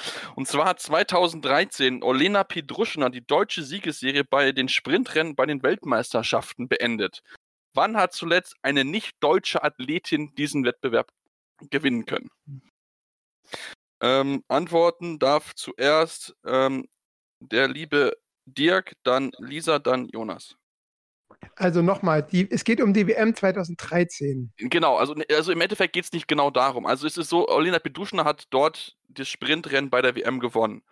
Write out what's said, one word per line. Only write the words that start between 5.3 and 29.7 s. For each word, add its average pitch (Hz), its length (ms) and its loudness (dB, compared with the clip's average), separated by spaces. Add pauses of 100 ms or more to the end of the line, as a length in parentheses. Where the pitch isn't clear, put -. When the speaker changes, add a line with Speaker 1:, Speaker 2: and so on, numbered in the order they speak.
Speaker 1:
bei 135 100 4
den 143 160 -2
Weltmeisterschaften 123 1040 -2
beendet. 113 540 -2 (540)
Wann 202 220 2
hat 185 160 2
zuletzt 175 500 0
eine 139 200 2
nicht 165 360 -6
deutsche 170 440 2
Athletin 147 680 -4
diesen 143 320 -2
Wettbewerb 117 460 -2 (580)
gewinnen 131 380 -2
können? - 240 -8 (1700)
Ähm, 135 460 0
antworten 170 720 0
darf 143 340 0
zuerst, - 840 -2 (120)
ähm, 131 420 0 (500)
der 131 280 0
liebe 143 500 0 (300)
Dirk, 165 560 0
dann 127 340 0
Lisa, 151 400 -4
dann 127 320 -2
Jonas. - 480 -10 (960)
Speaker 2:
Also 175 280 2
nochmal, 170 400 2
die, 185 260 0
es - 140 -2
geht 226 180 2
um 202 120 4
die 208 120 4
W 196 60 2
M 226 240 2
zweitausenddreizehn. 170 1200 -2
Speaker 1:
Genau, 131 380 2
also, 143 180 0 (160)
also 156 220 2
im 165 100 0
Endeffekt 190 320 0
geht's 175 200 -4
nicht 170 140 -6
genau 143 220 4
darum. 127 380 0
Also 131 180 0
es 156 120 -4
ist 160 120 -4
so, 170 180 4
Olena 160 320 2
Peduschner 170 440 -4
hat 151 260 -2
dort - 480 0 (120)
das - 180 -10
Sprintrennen 139 640 -2